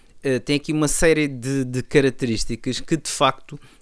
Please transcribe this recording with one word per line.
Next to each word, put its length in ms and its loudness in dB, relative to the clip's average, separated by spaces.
eh, 160 0
tem 200 0
aqui 140 -6
uma 160 2
série 400 4
de, 380 -4
de 160 -4
características 1000 0
que, 160 -2
de 140 -6
facto, 500 -2